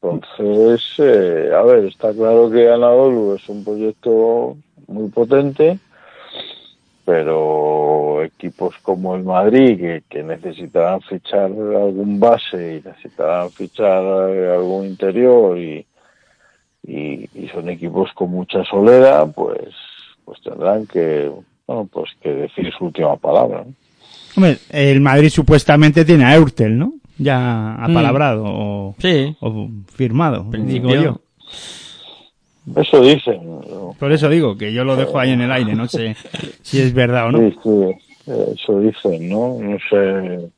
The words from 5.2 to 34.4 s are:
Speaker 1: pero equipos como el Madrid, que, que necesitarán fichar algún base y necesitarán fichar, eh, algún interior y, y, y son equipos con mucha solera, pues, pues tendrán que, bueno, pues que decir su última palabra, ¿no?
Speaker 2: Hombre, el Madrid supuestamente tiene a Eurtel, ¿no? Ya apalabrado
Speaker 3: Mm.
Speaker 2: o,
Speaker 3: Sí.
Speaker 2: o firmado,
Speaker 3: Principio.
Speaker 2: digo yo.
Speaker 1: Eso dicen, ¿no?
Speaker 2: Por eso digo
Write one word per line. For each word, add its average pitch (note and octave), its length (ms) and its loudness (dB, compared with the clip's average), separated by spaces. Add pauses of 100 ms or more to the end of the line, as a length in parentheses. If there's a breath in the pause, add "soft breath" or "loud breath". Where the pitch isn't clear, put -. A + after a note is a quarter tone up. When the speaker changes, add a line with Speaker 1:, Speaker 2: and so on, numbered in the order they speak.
Speaker 1:
pero D2+ 1200 -2
equipos - 580 -10
como F#2 320 -4
el F#2 100 -8
Madrid, G#2+ 540 4
que, E2+ 300 -8
que - 140 -12
necesitarán E2+ 800 -4
fichar G2 480 -6
algún G2+ 680 -4
base F2+ 640 -2
y F#2+ 60 -20
necesitarán F2 600 -6
fichar, F#2+ 520 -2 (280)
eh, F#2 240 -2
algún F#2 320 -4
interior G2 720 2
y, D#2+ 260 -12 (1040)
y, D2 480 -12
y F#2 180 -14
son F2 160 -12
equipos F2 460 -6
con F2+ 160 -6
mucha F2+ 340 -6
solera, A2 640 6
pues, - 420 -8 (560)
pues - 180 -20
tendrán G#2 440 -4
que, D#2 440 -2 (360)
bueno, A2 260 -8
pues E2 180 -10 (100)
que D3+ 100 -6
decir C#3 460 -8
su - 100 -8
última D#3 300 -2
palabra, G#2 500 0
¿no? C3+ 80 -20 (640 soft breath)
Speaker 2:
Hombre, F#3 200 4 (140)
el C#3 300 2
Madrid C#3+ 280 4
supuestamente D3+ 760 4
tiene D3+ 200 6
a C3+ 100 6
Eurtel, A#2+ 440 4
¿no? A3+ 160 -2 (240)
Ya B2 560 -2
apalabrado B2 680 0
Speaker 3:
Mm. G#2 40 -4
Speaker 2:
o, G2+ 500 -6
Speaker 3:
Sí. D3+ 420 0
Speaker 2:
o G#2+ 280 -6 (260)
firmado, B2 560 -2
Speaker 3:
Principio. B2 400 -4
Speaker 2:
digo C#3 120 2
yo. D3 180 -2 (1600 loud breath)
Speaker 1:
Eso D3+ 220 4
dicen, B2 420 2
¿no? F2 540 -16
Speaker 2:
Por C#3+ 140 -2
eso D3+ 180 0
digo D3 260 0